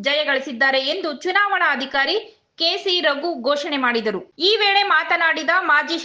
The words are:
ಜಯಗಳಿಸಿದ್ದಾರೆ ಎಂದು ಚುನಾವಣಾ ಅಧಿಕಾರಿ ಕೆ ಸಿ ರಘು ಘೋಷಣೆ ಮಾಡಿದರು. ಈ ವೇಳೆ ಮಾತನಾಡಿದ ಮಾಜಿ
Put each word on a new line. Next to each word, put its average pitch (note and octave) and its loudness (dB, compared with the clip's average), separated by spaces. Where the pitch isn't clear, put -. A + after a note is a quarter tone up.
ಜಯಗಳಿಸಿದ್ದಾರೆ C4+ 0
ಎಂದು E4+ -4
ಚುನಾವಣಾ F#4 0
ಅಧಿಕಾರಿ C4+ -2
ಕೆ E4 2
ಸಿ F#4+ 0
ರಘು C#4+ 0
ಘೋಷಣೆ D4 -2
ಮಾಡಿದರು. A3 0
ಈ G#4 4
ವೇಳೆ G4+ 4
ಮಾತನಾಡಿದ E4 0
ಮಾಜಿ D4+ 2